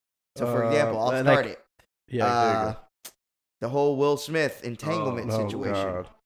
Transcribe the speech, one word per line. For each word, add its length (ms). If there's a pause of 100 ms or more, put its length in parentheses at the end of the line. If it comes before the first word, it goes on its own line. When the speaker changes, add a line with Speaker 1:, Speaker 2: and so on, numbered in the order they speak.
(380)
Speaker 1:
So, 80
for 180
Speaker 2:
Uh, 60
Speaker 1:
example, 300
I'll 80
Speaker 2:
like, 160
Speaker 1:
start 240
it. 120 (480)
Speaker 2:
Yeah, 180
there 280
you 60
Speaker 1:
Uh, 140
Speaker 2:
go. 60 (840)
Speaker 1:
the 80
whole 280
Will 180
Smith 480
entanglement 680
Speaker 3:
Oh. 100
Speaker 2:
Oh, 80
Speaker 1:
situation. 420
Speaker 2:
God. 160 (180)